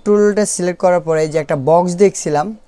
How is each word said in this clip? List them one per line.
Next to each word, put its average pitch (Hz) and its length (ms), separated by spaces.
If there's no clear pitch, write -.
টুলটা 208 400
সিলেক্ট 180 360
করার 180 180
পরে 160 280
যে 156 100
একটা 156 180
বক্স 170 400
দেখছিলাম 185 640